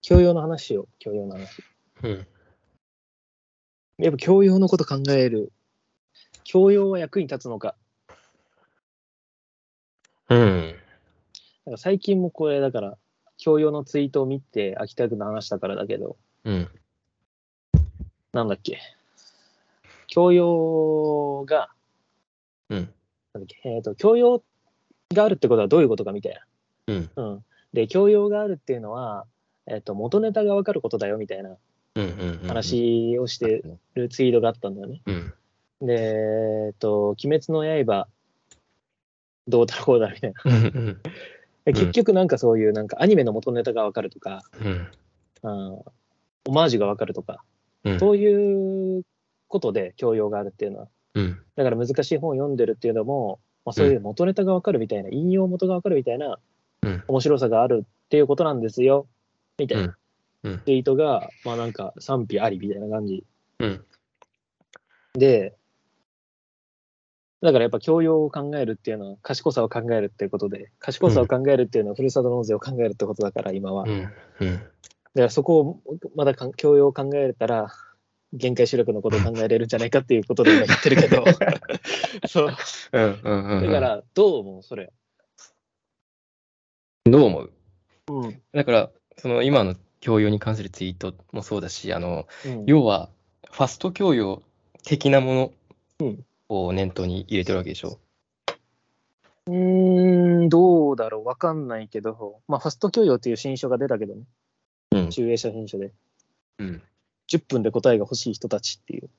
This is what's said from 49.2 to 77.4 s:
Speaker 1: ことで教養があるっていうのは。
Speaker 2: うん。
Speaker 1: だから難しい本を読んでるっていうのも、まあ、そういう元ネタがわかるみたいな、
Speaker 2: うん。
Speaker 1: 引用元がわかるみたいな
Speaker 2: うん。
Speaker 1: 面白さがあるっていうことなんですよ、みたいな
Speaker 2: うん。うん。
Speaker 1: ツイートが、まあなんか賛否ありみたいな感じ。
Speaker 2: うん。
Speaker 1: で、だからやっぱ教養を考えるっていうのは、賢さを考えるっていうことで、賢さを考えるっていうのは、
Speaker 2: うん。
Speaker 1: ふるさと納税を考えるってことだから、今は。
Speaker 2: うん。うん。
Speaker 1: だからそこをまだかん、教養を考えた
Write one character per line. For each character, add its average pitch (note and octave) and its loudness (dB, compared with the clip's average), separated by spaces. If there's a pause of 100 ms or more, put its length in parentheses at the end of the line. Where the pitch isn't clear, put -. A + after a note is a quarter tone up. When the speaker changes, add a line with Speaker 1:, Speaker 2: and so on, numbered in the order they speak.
Speaker 1:
こ G3 -4
と A2 -2
で F#2+ -4
教 A#2 -2
養 G#2+ 0
が G#2 -6
あ G#2 -6
る G2+ -8
っ - -10
て - -8
い - -8
う - -8
の G#2 -14
は。 A2 -20 (260)
Speaker 2:
う G#2 -2
ん。 F2+ -6 (160)
Speaker 1:
だ C#3+ 0
か B2+ 2
ら A2+ -2
難 A#2+ -4 (140)
し D3+ -4
い D#3+ 0
本 D#3+ -4
を - -4
読 C#3+ -4
ん C3+ -4
で A#2 2
る A2 -2
っ - -4
て A#2 -4
い - 2
う A2+ -4
の A2 -2
も、 A#2+ -6 (240)
ま A#2+ -10
あ、 - -12
そ D3 2
う - 6
い C#3 4
う A2+ -4
元 G#2 -2
ネ F#3+ 0
タ G3+ -2
が F#3+ 0
わ F3+ 0
か G3 -2
る C#3+ 0
み A2+ -4
た A2 -4
い G2+ -6
な、 F#2+ -12
Speaker 2:
う - -10
ん。 - -10
Speaker 1:
引 D#3+ -2
用 F#3+ 2
元 F3+ -2
が F#3 -2
わ F3+ -4
か G3+ -6
る F3 0
み C3 -2
た B2 -2
い A#2+ -4
な C#3 -8 (440)
Speaker 2:
う - -2
ん。 F2+ -8
Speaker 1:
面 C3 2
白 C#3+ 2
さ B2 0
が A2+ 4
あ B2 2
る A2 0
っ - -20
て D3+ 2
い - 6
う C#3+ 6
こ C#3 0
と E3+ 0
な D3+ 0
ん B2+ -4
で A2+ -4
す A#2 -2
よ、 C#3 4 (520)
み C#3 -4
た - -2
い F#2 -2
な F2 -8 (460)
Speaker 2:
う G#2+ -8
ん。 G2 -6
う - -8
ん。 - -10
Speaker 1:
ツ C#3 2
イ C3 4
ー - -12
ト C3 2
が、 C#3+ 0 (140)
ま A#2+ -6
あ A#2 -4
な A#2 -4
ん A#2 -6
か G2 -12
賛 B2+ -4
否 G2+ -2
あ A2 0
り G2 -4
み F#2 -8
た G2+ -6
い G2+ -12
な G#2+ -8
感 G#2+ -6
じ。 F#2+ -8 (340)
Speaker 2:
う A#2 -2
ん。 F#2+ -6 (1300)
Speaker 1:
で、 B2 4 (1900)
だ - 4
か C3 6
ら A#2 4
や A#2+ 0
っ - 0
ぱ A#2 -4
教 D#3+ 2
養 D#3+ 2
を D3 -4
考 C#3+ -8
え C#3 -2
る A2 -4
っ G#2+ -8
て - -10
い A2 -6
う G#2+ -10
の G2 -14
は、 G2+ -18
賢 C#3+ -4
さ B2 -2
を A2+ -4
考 A#2 -6 (120)
え A2+ 0
る G2+ -2
っ - -8
て - -8
い G2 -6
う - -8
こ G#2 -6
と G2+ -4
で、 - -12
賢 - 0
さ A2 4
を A#2+ 2
考 B2+ -2
え C#3 6
る B2 2
っ - 0
て - -6
い A#2 2
う - -2
の G#3 -4
は、 - -6
Speaker 2:
う - -6
ん。 - -8
Speaker 1:
ふ C3 -6
る C3 0
さ C3 0
と B2 0
納 B2 -2
税 A2 0
を G#2 -2
考 C3+ -10
え A#2 0
る G#2 -2
っ - -12
て - -4
こ G#2 -6
と G#2+ -4
だ G2 -2
か - -6
ら、 G2 -6
今 F#2+ -6
は。 G2 -6
Speaker 2:
う - -6
ん。 G#2+ -4 (500)
う G2+ -2
ん。 F2+ -2
Speaker 1:
だ F#2 -8
か - -20 (440)
ら A#2+ 4
そ D3 0
こ D#3+ 6
を C#3+ -4 (320)
ま D3+ -2
だ C3+ 2
か C3 -10
ん、 B2+ -8
教 D3 4
養 C#3+ 6
を C3+ 2
考 C#3 -6
え C3+ -2
た A2+ -2